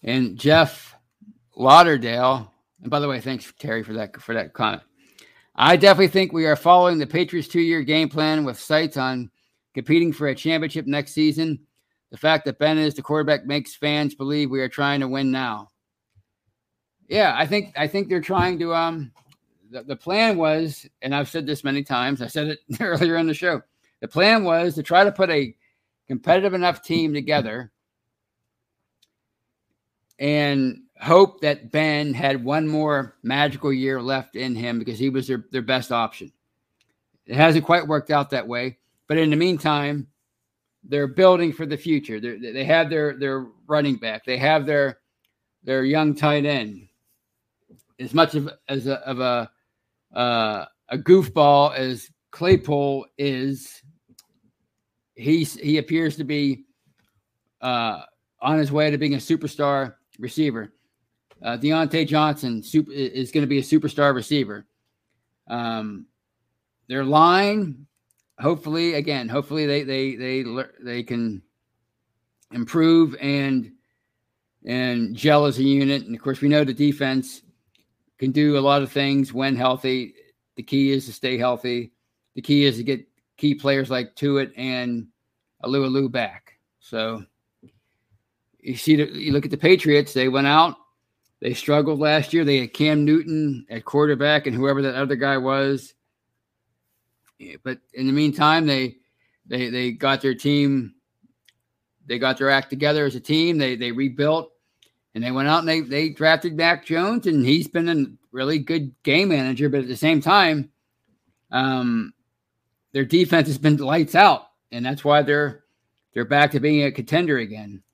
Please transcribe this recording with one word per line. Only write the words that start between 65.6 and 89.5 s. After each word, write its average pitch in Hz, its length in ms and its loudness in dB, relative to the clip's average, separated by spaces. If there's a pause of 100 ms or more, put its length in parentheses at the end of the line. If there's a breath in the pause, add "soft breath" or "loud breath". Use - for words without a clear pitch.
their 135 160 -4
line, 170 800 2 (540)
hopefully, 160 560 -2
again, 147 340 -4
hopefully 143 380 -4
they, 143 160 -2
they, 135 340 -6
they 131 260 -6
lear-, 123 300 -10 (100)
they 123 200 -10
can 117 400 -6 (1080)
improve 160 720 2
and, 139 520 -2 (920)
and 120 500 -4
gel 147 300 4
as 127 140 0
a 131 40 0
unit. 139 440 2
And 113 100 -10
of 113 60 -16
course, 135 180 -6
we 143 80 2
know 151 160 4
the 131 80 -4
defense 135 720 -2 (760)
can 131 140 -4
do 147 260 2
a - 20 2
lot 139 220 2
of 135 100 -6
things 139 400 0
when 135 240 -2
healthy. 127 560 -2 (440)
The 117 60 -14
key 139 300 0
is 135 140 -2
to 117 80 -14
stay 127 240 -6
healthy. 120 540 -4 (420)
The 127 80 -12
key 143 240 2
is 120 100 0
to 117 60 -6
get 123 260 -6 (300)
key 147 160 0
players 139 340 -2
like 123 260 -6
Tuitt 139 440 -2
and 123 480 -6 (580)
Alualu 131 480 -2
back. - 460 -8 (220)
So 110 440 -8 (1300)
you 127 180 -8
see, 156 200 4
the, 147 220 0
you 151 140 -4
look 143 140 0
at - 40 -6